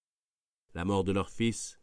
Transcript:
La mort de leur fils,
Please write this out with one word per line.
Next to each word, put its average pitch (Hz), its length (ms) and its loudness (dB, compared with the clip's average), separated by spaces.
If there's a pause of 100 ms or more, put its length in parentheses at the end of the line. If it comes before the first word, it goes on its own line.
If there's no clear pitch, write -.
(720)
La 85 140 -4
mort 98 180 2
de 95 80 2
leur 95 160 0
fils, - 540 -2